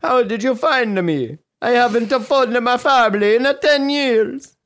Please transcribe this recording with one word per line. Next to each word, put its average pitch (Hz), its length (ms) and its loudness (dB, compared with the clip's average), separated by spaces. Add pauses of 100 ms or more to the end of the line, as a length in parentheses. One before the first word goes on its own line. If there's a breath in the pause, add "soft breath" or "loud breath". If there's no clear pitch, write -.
How 247 220 0
did 208 200 -4
you 254 120 0
find 247 380 -2 (120)
me? 147 320 -4 (240)
I 226 100 -2
haven't 240 380 0
found 247 540 0
my 247 140 0
family 220 580 2
in 254 120 0 (140)
ten 285 280 2
years. 269 640 -2 (100)